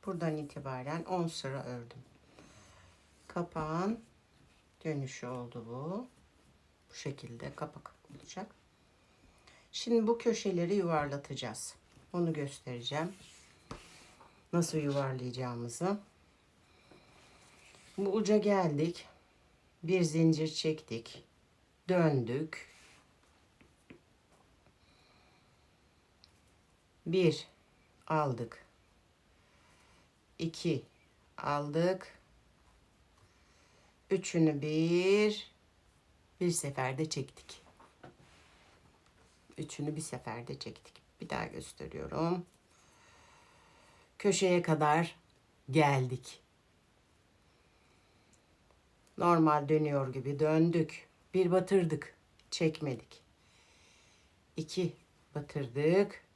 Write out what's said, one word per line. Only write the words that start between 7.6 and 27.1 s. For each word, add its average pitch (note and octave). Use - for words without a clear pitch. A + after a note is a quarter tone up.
olacak. -
Şimdi A3+
bu A#3
köşeleri F#3+
yuvarlatacağız. C#3+
Onu E3+
göstereceğim. C#3
Nasıl E3
yuvarlayacağımızı. C3
Bu G3
uca G#3+
geldik. F3
Bir F3+
zincir D#3+
çektik. -
Döndük. D3+
Bir E3+